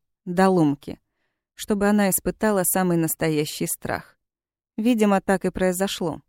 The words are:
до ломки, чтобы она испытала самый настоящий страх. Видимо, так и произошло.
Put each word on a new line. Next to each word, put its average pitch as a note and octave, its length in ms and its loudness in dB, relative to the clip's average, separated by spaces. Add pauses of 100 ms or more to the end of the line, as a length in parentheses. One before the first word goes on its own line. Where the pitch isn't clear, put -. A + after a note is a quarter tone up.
(260)
до F#3+ 240 2
ломки, D#3 500 0 (540)
чтобы G3+ 340 -2
она G#3 220 4
испытала G3 540 -2
самый F3+ 340 0
настоящий D#3+ 680 -2
страх. - 480 -8 (600)
Видимо, G#3+ 440 2
так F#3+ 240 -2
и F3+ 60 -2
произошло. F#3 760 -4